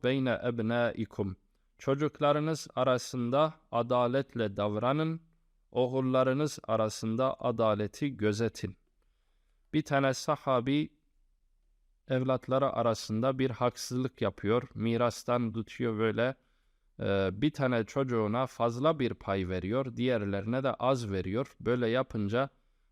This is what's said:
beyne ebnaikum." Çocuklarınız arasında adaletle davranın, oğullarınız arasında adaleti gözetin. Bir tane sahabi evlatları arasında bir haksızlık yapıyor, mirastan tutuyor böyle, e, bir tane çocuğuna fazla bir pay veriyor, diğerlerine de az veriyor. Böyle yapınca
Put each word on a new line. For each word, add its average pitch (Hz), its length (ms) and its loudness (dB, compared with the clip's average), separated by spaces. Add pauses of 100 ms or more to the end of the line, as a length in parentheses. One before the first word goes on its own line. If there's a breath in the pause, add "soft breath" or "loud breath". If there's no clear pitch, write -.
beyne 131 400 0
ebnaikum." 113 920 -2 (420)
Çocuklarınız 147 960 0
arasında 127 800 0 (180)
adaletle 120 840 0
davranın, 127 640 0 (500)
oğullarınız 131 880 2 (100)
arasında 110 720 0
adaleti 113 760 0
gözetin. 104 600 -2 (960)
Bir 151 100 2
tane 139 320 2
sahabi 139 760 0 (1160)
evlatları 131 640 0
arasında 117 680 0
bir 131 120 2
haksızlık 123 720 -2
yapıyor, 107 400 0 (120)
mirastan 117 760 0
tutuyor 113 460 -4
böyle, 113 360 2 (680)
e, 98 320 2
bir 123 180 0
tane 127 340 0
çocuğuna 120 640 0
fazla 123 520 0
bir 117 160 0
pay 98 340 -2
veriyor, 110 480 -4
diğerlerine 113 680 0
de 127 100 0
az 120 360 0
veriyor. 98 500 -4
Böyle 120 280 0
yapınca 117 600 0 (440)